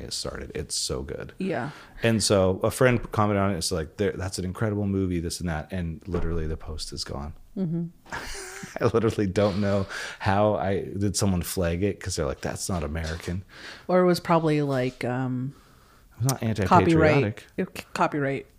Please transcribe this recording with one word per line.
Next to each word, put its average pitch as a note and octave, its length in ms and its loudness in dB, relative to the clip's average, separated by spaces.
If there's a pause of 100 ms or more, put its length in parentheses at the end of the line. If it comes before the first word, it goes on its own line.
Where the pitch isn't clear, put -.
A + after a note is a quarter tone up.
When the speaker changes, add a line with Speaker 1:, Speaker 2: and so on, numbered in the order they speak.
Speaker 1:
it C2 80 -10
started. - 420 -8
It's - 200 -6
so - 280 -4
good. - 360 -10
Speaker 2:
Yeah. D3+ 320 -4 (320)
Speaker 1:
And A2+ 200 4
so F#2+ 400 4
a A2 100 2
friend B2 280 4 (120)
commented G#2 300 2
on G2 100 2
it. F2+ 60 -2
It's - 140 -4
like, E2 240 -4
"There, G2+ 160 2
that's - 260 -6
an F#2 60 -2
incredible G#2 420 -2
movie, F#2+ 340 0
this E2 200 -4
and F2 80 -4
that." D#2 240 -4
And E2 340 -4
literally E2+ 420 -2
the D#2+ 80 -4
post - 360 -10
is C#2+ 120 -8
gone. C#2+ 280 -8 (240)
Speaker 2:
Mm-hmm. E3+ 280 -2 (280)
Speaker 1:
<laughs> - 680 -10
I A#2+ 60 2
literally G#2+ 420 2
don't G2+ 320 2
know G2+ 260 2 (320)
how G#2 360 4
I, F#2 320 0 (120)
did G2 180 0
someone F#2+ 260 2
flag F2 420 0
it? G2+ 160 0
'Cause - 160 -6
they're D#2 100 0
like, C2 140 -4
"That's - 280 -6
not F2 140 -2
American." E2 640 -4 (420)
Speaker 2:
Or F#3 140 4
it F3+ 60 6
was F3 120 6
probably, D#3+ 420 2
like, C3 440 0
um, B2+ 500 -2 (680)
Speaker 1:
It's C3 120 2
not - 80 -6
Speaker 2:
copyright. A#2 80 0 (640)
Speaker 1:
anti-patriotic. C3+ 340 2 (100)
Speaker 2:
It F#3 120 -4 (100)
c-, - 60 -10 (100)
copyright. C#3+ 520 -2 (120)